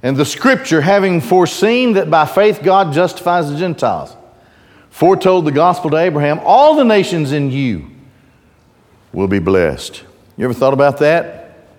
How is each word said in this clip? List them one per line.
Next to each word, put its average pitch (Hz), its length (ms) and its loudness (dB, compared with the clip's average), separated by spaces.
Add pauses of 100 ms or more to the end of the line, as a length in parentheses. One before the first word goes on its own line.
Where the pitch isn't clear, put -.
And 131 120 -2
the 139 100 0
scripture, 247 560 0
"Having 190 400 0
foreseen 214 720 0
that 185 160 -2
by 151 160 2
faith 202 380 0
God 185 300 2
justifies 175 560 -2
the 143 80 -8
Gentiles, 127 580 -6 (720)
foretold 185 560 2
the 151 60 -2
gospel 165 400 0
to 156 60 0
Abraham, 151 460 -2
all 285 320 4
the 294 80 2
nations 175 480 0
in 143 200 -2
you 127 360 -4 (1200)
will 95 160 -4
be 98 120 0
blessed." 87 640 -2 (340)
You 104 80 -4
ever 123 80 -2
thought 135 200 0
about 139 260 2
that? - 680 -2 (140)